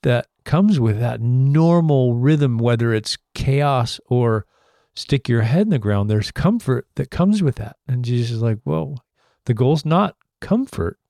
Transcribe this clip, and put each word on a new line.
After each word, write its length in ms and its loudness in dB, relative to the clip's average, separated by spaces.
that 240 0
comes 340 2
with 220 0
that 200 -4
normal 960 2
rhythm, 440 2
whether 360 0
it's 240 -4
chaos 720 -2
or 400 0
stick 340 -4
your 140 2
head 200 2
in 80 0
the 80 0
ground. 300 0
There's 220 -2
comfort 640 -2
that 160 -6
comes 320 0
with 140 0
that. 200 -10
And 160 -2
Jesus 320 -2
is 60 -4
like, 220 0
"Whoa, 320 -6
the 100 0
goal's 300 2
not 320 0
comfort, 580 -2